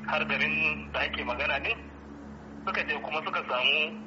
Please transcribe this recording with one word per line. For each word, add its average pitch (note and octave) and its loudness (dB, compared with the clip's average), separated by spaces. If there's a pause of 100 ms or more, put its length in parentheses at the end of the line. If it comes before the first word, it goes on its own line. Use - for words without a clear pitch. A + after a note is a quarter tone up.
har D#3 2
garin D3 2
da C3+ 0
ake C#3+ 0
magana D3 2
din. G#3+ 0 (840)
Suka G3+ 0
je A3+ 0
kuma D#3 -2
suka F3 0
samu, C#3+ 4 (100)